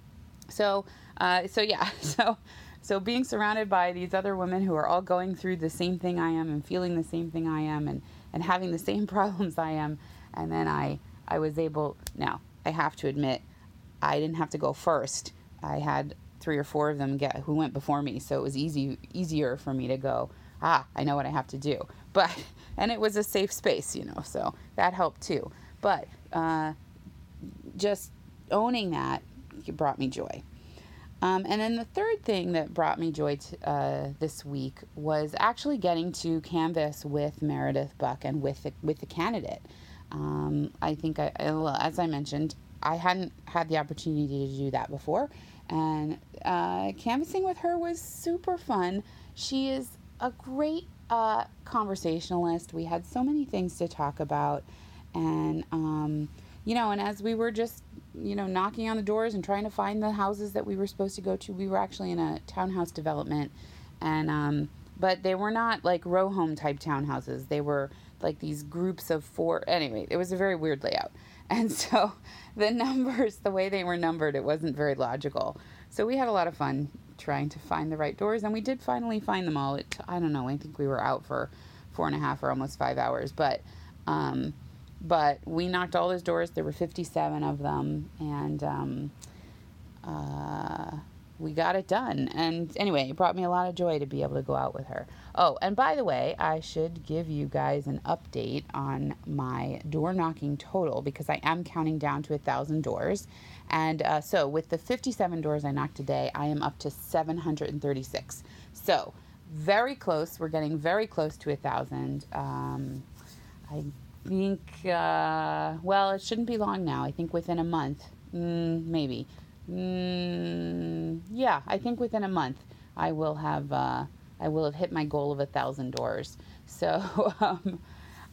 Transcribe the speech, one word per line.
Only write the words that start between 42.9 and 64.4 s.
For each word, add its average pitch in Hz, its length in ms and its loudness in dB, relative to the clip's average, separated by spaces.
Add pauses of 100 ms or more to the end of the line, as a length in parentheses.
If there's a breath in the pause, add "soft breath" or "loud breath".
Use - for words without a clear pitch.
hadn't 180 360 2 (140)
had 165 220 0
the 156 100 4
opportunity 147 680 0
to 135 100 -6
do 139 140 0
that 123 200 0
before. 175 400 0 (380 loud breath)
And, 156 500 0 (260)
uh, 180 480 2
canvassing 302 500 0
with 370 160 0
her 349 180 2
was 339 240 -2
super 349 560 -2
fun. 190 460 0 (320 loud breath)
She 269 360 -2
is 262 180 -4 (320)
a 247 100 0
great, 302 560 -2 (240)
uh, 226 340 4 (200)
conversationalist. 175 1080 0
We 165 120 -4
had 170 200 0
so 254 200 0
many 294 200 4
things 185 340 -2
to 170 100 0
talk 147 320 -2
about. 147 420 2 (520 loud breath)
And, 160 580 0
um, 151 560 0 (360 loud breath)
you 220 100 0
know, 226 180 2
and 202 80 0
as 202 220 -2
we 226 120 2
were 226 160 2
just, 226 320 -2 (320)
you 202 220 -4
know, 202 100 -2
knocking 196 420 0
on 220 80 0
the 214 60 -2
doors 220 320 2
and 185 80 -2
trying 202 220 0
to 214 60 -4
find 208 300 0
the 214 120 2
houses 202 400 0
that 208 120 0
we 202 120 -2
were 196 100 0
supposed 196 300 -2
to 202 40 -8
go 190 160 0
to, 196 160 -8
we 190 140 -2
were 190 120 2
actually 190 340 -2
in 170 80 0
a 156 260 0
townhouse 185 460 -2
development. 151 580 -2 (500 loud breath)
And, 156 300 2
um, 147 380 2 (320)